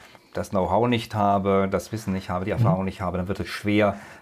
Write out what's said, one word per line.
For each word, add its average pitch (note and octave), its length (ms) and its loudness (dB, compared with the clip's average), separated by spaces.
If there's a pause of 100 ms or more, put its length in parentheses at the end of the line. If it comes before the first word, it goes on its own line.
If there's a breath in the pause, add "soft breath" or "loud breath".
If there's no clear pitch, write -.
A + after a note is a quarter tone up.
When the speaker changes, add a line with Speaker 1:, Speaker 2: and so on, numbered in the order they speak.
(320 loud breath)
Speaker 1:
das - 180 -6
Know-how G2 380 2
nicht A#2 260 -2
habe, G2 560 2
das F#2+ 220 -2
Wissen G#2+ 200 -4
nicht F#2+ 180 -6
habe, F2+ 140 -2
die G#2 80 -2
Speaker 2:
Mhm. F2+ 60 0
Speaker 1:
Erfahrung F#2+ 260 2
nicht F#2+ 160 -6
habe, F2+ 180 -2
dann F2+ 100 -4
wird G2 120 -4
es F#2+ 80 -8
schwer, G#2 500 2 (240 loud breath)